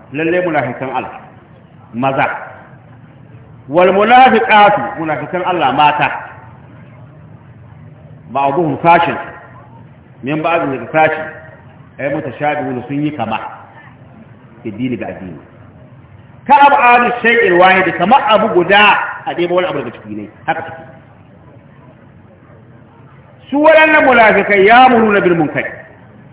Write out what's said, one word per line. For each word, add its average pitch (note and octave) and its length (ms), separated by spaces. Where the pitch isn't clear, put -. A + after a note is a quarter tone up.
lalle E3 340
munafikan C3+ 500
Allah A2+ 240
maza, C3+ 340
wal F3+ 240
munafiqatu, A3 880
munafikan D#3+ 460
Allah D#3+ 280
mata, D3 380
ba'dhum C#3 520
sashin E3+ 340
min D3+ 200
ba'd, E3+ 180
daga A#2 200
sashi, D#3 300
ay C3+ 160
mutashabihun, C#3 720
sun C#3+ 160
yi D3+ 80
kama A2 280
fi A2 80
dini, A#2+ 260
ga F#2+ 100
addini, F2+ 320
ka C4 80
ab'adu A#3+ 440
shay'il A3+ 320
wahid, F#3 440
kama G3 200
abu A3 260
guda G3 440
a C#3+ 80
ɗebo E3+ 220
wani F3+ 120
abu C#3 120
daga A#2+ 120
ciki G#2 240
ne, G#2 140
haka D#3+ 200
suke. - 180
Su C4 140
waɗannan D#4 420
munafikai G3+ 600
ya B3 240
muruna A3 320
bil F3 140
munkar, C#3+ 300